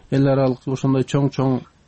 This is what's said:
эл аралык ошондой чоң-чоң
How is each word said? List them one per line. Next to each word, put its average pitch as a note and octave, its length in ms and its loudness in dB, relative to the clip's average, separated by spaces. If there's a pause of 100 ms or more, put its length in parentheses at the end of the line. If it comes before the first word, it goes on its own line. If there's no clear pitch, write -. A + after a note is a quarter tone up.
(100)
эл C#3 180 2
аралык C3 380 0
ошондой C3+ 380 0
чоң-чоң C3+ 560 -2 (280)